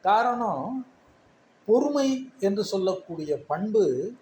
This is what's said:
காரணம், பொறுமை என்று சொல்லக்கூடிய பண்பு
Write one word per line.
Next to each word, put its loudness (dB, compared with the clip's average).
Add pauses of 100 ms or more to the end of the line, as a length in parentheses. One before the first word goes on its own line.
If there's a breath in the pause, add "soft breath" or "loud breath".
காரணம், 0 (800)
பொறுமை 2 (100)
என்று 0
சொல்லக்கூடிய -4
பண்பு 0